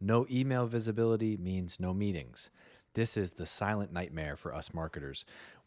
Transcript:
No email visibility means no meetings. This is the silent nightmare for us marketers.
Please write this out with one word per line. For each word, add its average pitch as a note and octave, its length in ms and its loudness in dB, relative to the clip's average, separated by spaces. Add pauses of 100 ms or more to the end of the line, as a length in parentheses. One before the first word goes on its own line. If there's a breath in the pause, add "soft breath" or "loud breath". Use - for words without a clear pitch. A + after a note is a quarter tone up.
No A2+ 280 6
email B2+ 380 2
visibility A2+ 720 2
means F2+ 420 -2
no F#2 160 0
meetings. F2 560 -2 (440)
This A2+ 220 0
is F#2+ 160 0
the - 140 -8
silent G2+ 460 0
nightmare D#2 440 -4
for - 180 -8
us D#2 200 -8
marketers. D2+ 500 -6 (420 soft breath)